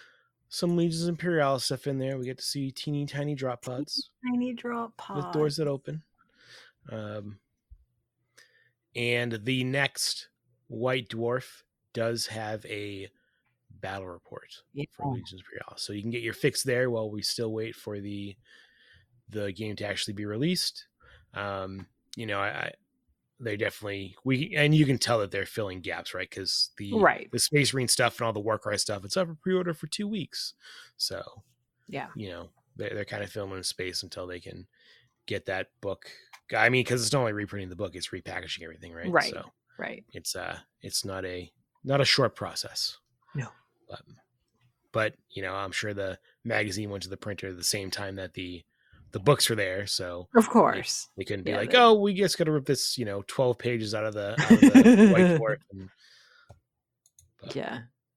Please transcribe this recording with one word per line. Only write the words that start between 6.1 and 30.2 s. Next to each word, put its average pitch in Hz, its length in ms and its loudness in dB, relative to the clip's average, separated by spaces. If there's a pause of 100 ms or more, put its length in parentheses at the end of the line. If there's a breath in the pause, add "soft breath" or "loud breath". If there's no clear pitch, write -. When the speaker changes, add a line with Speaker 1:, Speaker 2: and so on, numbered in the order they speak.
Speaker 1:
Um, 104 480 -10 (1600 soft breath)
and 120 480 0
the 127 200 0
next - 680 -2 (380)
White 123 420 -2
Dwarf 117 540 -4 (300)
does 117 340 -2
have 110 400 -8
a 101 420 -8 (640)
battle 95 360 -10
report - 540 -16 (120)
Speaker 2:
Yeah. 143 180 -8
Speaker 1:
for - 200 -6
Legions 107 300 -10
Imperialis. - 400 -16
So - 120 -8
you 104 80 -8
can 113 100 -6
get 120 100 -6
your 113 120 -6
fix - 300 0
there 127 280 0
while 110 180 -2
we 104 140 -8
still 113 280 -2
wait 110 240 -6
for 104 240 -10
the, 101 360 -10 (920 soft breath)
the 101 220 -4
game 104 260 -8
to 104 100 -6
actually 101 260 -4
be 104 120 -8
released. 135 640 -2 (460 soft breath)
Um, 95 540 -6 (280)
you 117 120 -8
know, 101 120 -2
I, 101 80 0
I, - 240 -4 (680)
they 107 180 -4
definitely, 101 680 -6
we, 131 320 0
and 147 200 6
you 151 100 8
can 131 120 4
tell 117 220 2
that 101 120 -2
they're 98 140 -2
filling 95 360 -6
gaps, 87 320 -8
right? 92 160 -8
'Cause - 480 -2
the, 101 160 -6
Speaker 2:
Right. 202 380 2
Speaker 1:
the 120 80 -2
Space 139 340 4
Marine 131 160 0
stuff - 300 2
and 120 80 0
all 113 60 2
the 107 60 -6
Warcry 104 380 -2
stuff, 98 260 -4
it's 104 140 -6
up 180 100 2
for 165 80 -12
pre-order 180 380 0
for 156 140 -10
two 208 200 -6
weeks. - 460 -8 (420 loud breath)